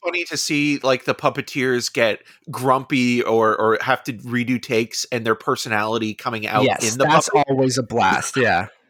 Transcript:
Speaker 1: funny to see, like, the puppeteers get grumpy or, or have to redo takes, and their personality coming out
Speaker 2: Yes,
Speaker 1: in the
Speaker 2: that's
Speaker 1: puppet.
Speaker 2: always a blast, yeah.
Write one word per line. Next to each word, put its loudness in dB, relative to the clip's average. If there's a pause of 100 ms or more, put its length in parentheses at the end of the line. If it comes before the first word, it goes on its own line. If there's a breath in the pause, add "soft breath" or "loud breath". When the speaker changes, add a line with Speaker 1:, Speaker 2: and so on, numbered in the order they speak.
Speaker 1:
funny -4
to -8
see, 0
like, 2
the -2
puppeteers -2
get 0 (280 soft breath)
grumpy 2
or, 2
or 2
have 0
to -6
redo -4
takes, -2
and -4
their 2
personality -2
coming -6
out 2
Speaker 2:
Yes, 0
Speaker 1:
in -6
the 2
Speaker 2:
that's 2
Speaker 1:
puppet. 2
Speaker 2:
always 2
a -2
blast, 0
yeah. 2 (220)